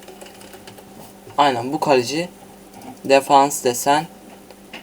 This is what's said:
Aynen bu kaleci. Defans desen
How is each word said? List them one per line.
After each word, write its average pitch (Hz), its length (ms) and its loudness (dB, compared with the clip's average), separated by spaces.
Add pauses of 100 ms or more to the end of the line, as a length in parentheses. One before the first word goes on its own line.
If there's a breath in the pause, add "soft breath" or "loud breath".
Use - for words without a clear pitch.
(1400)
Aynen 131 340 0
bu 151 80 -4
kaleci. 143 480 0 (760)
Defans 139 600 2
desen 139 420 0 (760)